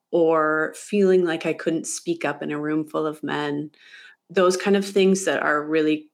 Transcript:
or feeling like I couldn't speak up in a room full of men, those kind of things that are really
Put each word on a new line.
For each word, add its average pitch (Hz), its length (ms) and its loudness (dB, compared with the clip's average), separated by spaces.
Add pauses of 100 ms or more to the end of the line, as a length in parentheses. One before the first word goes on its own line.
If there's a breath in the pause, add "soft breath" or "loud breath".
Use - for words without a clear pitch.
(120)
or 156 640 2
feeling 185 500 2
like 165 200 -2
I 160 80 0
couldn't 160 340 -4
speak - 380 -6
up 147 160 -4
in 151 100 -6
a 147 80 -4
room 151 260 -2
full 156 200 -4
of 151 180 -6
men, 147 480 -6 (580 loud breath)
those 185 280 2
kind 202 180 2
of 202 100 0
things 190 400 2
that 143 160 0
are 147 220 0
really 156 500 0